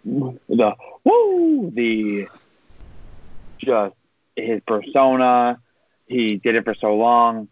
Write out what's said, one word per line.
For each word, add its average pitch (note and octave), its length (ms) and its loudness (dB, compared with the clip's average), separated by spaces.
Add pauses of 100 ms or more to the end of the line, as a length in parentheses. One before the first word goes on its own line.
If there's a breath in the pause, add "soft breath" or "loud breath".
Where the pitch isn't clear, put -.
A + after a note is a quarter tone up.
The B2+ 680 -2 (300 loud breath)
woo, E4+ 680 2
the G#2+ 560 -4 (1300)
just A2 340 -2 (420)
his A2 300 -4
persona. B2 920 2 (480)
He A2 300 -2
did A2+ 180 0
it A2 80 0
for A2 100 -4
so G#2+ 220 -2
long A#2 560 2